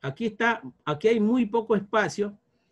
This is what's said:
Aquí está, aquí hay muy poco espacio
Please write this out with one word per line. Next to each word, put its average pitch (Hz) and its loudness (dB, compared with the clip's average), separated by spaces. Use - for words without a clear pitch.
Aquí 139 -6
está, 226 0
aquí 151 0
hay 226 4
muy 233 2
poco 220 0
espacio 202 -2